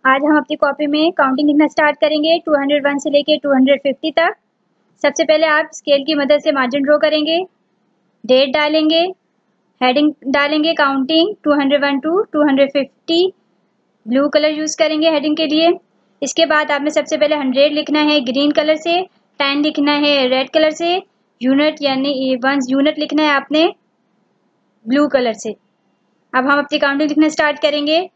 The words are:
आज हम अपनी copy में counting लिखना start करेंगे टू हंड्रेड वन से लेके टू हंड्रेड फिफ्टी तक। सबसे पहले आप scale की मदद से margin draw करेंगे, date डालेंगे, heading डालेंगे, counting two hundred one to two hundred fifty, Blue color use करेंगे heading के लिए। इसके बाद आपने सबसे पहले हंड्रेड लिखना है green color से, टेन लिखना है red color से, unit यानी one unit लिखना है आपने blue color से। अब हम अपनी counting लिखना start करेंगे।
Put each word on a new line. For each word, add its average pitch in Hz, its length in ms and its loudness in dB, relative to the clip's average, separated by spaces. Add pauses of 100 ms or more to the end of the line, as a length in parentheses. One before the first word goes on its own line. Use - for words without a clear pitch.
आज 269 180 2
हम 302 140 4
अपनी 294 180 -2
copy 294 320 -2
में 302 300 0
counting 277 300 0
लिखना 302 200 4
start 294 340 0
करेंगे 311 440 0
टू 311 120 0
हंड्रेड 277 280 -2
वन 285 140 0
से 302 100 -6
लेके 294 340 2
टू 285 100 0
हंड्रेड 269 300 4
फिफ्टी 277 360 -4
तक। 359 160 0 (680)
सबसे 294 220 0
पहले 320 240 2
आप 311 260 0
scale 285 320 0
की 311 100 -2
मदद 285 280 2
से 311 80 0
margin 269 320 -2
draw 294 160 2
करेंगे, 302 380 0 (840)
date 262 300 2
डालेंगे, 311 480 2 (800)
heading 285 320 2 (220)
डालेंगे, 302 440 0
counting 294 640 0
two 294 160 2
hundred 277 220 0
one 277 240 -2
to 330 100 0 (160)
two 302 160 2
hundred 277 300 2
fifty, 330 440 -2 (840)
Blue 269 240 0
color 302 280 0
use 311 200 -6
करेंगे 311 340 0
heading 302 260 -2
के 320 100 -2
लिए। 330 300 2 (440)
इसके 311 240 0 (100)
बाद 294 160 0
आपने 294 200 -2
सबसे 302 260 -2
पहले 294 180 2
हंड्रेड 277 380 0
लिखना 294 360 -2
है 302 160 2
green 277 340 0
color 311 160 0
से, 339 260 -2 (380)
टेन 285 240 -2
लिखना 294 320 0 (100)
है 277 220 2
red 262 220 -2
color 311 220 2 (100)
से, 349 160 0 (440)
unit 294 400 0
यानी 262 540 -2 (100)
one 269 260 0
unit 294 280 0
लिखना 302 240 -2
है 302 120 2
आपने 302 360 0 (1120)
blue 285 220 0
color 247 260 -2 (100)
से। 214 120 -8 (800)
अब 254 160 0
हम 285 100 2
अपनी 294 200 -4
counting 285 300 0
लिखना 302 200 2
start 294 320 -2
करेंगे। 302 540 0